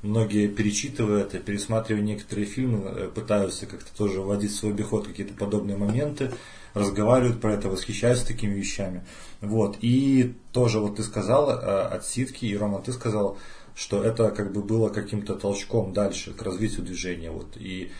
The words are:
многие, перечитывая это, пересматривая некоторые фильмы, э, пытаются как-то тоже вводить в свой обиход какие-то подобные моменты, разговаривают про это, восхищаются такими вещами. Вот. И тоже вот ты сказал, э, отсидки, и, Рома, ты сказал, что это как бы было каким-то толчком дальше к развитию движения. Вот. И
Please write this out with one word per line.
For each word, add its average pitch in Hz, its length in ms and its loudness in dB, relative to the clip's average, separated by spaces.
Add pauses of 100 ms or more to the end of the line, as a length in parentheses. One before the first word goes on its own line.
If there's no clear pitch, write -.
многие, 104 460 4
перечитывая 104 760 2
это, 95 160 -6
пересматривая 107 640 -2
некоторые 104 440 -2
фильмы, 120 380 0
э, 95 240 -6
пытаются 98 580 0
как-то - 300 -14
тоже 98 240 0
вводить 101 320 0
в - 40 -6
свой 107 160 0
обиход 104 340 -2
какие-то - 280 -8
подобные 101 420 -2
моменты, 123 560 0 (420)
разговаривают 107 680 4
про 107 140 2
это, 101 140 -2
восхищаются 117 580 2
такими 104 280 2
вещами. 92 500 -4 (380)
Вот. 104 400 2
И 127 520 6 (180)
тоже 113 280 4
вот 104 160 0
ты 113 60 -2
сказал, 120 480 4
э, 98 320 2 (140)
отсидки, - 500 -4
и, 101 100 0
Рома, 101 240 0
ты 123 120 -4
сказал, 104 440 0 (380)
что - 280 -2
это 110 280 4
как 101 220 -2
бы 101 100 -2
было 110 260 2
каким-то 101 460 -4
толчком 101 580 0
дальше 98 400 -2
к - 100 -12
развитию 95 420 -2
движения. 87 460 -6
Вот. 80 260 -10
И 95 440 -8